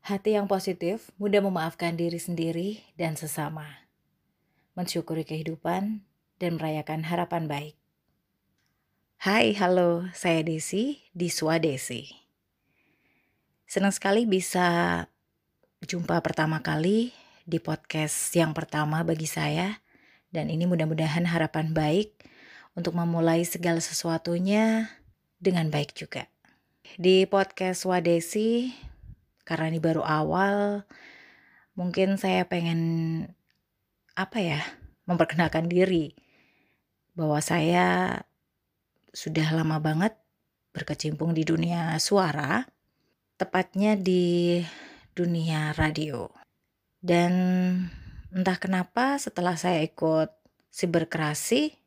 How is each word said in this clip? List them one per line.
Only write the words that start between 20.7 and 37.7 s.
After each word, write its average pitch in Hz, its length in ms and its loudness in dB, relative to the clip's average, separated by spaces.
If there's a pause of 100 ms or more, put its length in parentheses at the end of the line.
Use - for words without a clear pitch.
mudah-mudahan 160 560 0
harapan 160 480 -2
baik 160 400 0 (640)
untuk 175 160 -2
memulai 170 480 2
segala 170 400 -2
sesuatunya 190 1040 0 (560)
dengan 180 240 2
baik 147 320 -4
juga. - 320 -12 (640)
Di 185 320 6
podcast 185 560 0
Swadesi, 185 880 2 (760)
karena 160 240 -2
ini 165 80 -2
baru 160 240 2
awal, 196 800 0 (960)
mungkin 190 400 0
saya 185 320 0
pengen, 165 720 0 (960)
apa 190 240 -4
ya, 156 160 0 (480)
memperkenalkan 165 640 2
diri 175 480 2 (960)
bahwa 151 240 2
saya 175 800 2 (960)